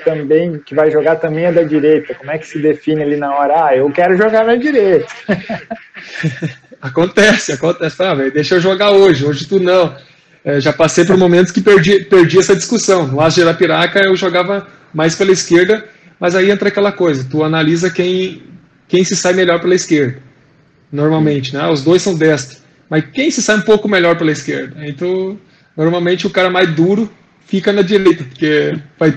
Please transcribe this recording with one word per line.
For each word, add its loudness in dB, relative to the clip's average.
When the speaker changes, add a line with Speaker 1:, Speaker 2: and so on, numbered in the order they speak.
Speaker 1:
também, -2
que -14
vai 2
jogar 0
também -4
é 0
da 2
direita, 0
como -16
é -6
que -12
se -10
define -2
ali -2
na -4
hora? 2
"Ah, 2
eu 2
quero 0
jogar 2
na 2
direita." 2
<laughs> -10
Speaker 2:
Acontece, 0
acontece. -4
"Ah, 0
velho, -2
deixa -2
eu 2
jogar 0
hoje, 4
hoje -6
tu 0
não." 0
É, -2
já 0
passei 2
por 2
momentos 4
que -2
perdi, 4
perdi 4
essa 4
discussão. -2
No -2
Asa 2
de 4
Arapiraca 0
eu 2
jogava -2
mais 0
pela 2
esquerda, 2
mas 0
aí 2
entra 0
aquela 0
coisa, -2
tu -2
analisa 0
quem, -4
quem 2
se -4
sai 0
melhor 2
pela 0
esquerda, 0
normalmente, 0
né? -4
"Ah, 0
os -2
dois 4
são -2
destro, -2
mas -2
quem -2
se -4
sai 0
um -2
pouco 2
melhor 2
pela 0
esquerda?" -8
Aí -10
tu, -6
normalmente -2
o -2
cara 0
mais -2
duro 0
fica -2
na 2
direita, 2
porque -2
vai 2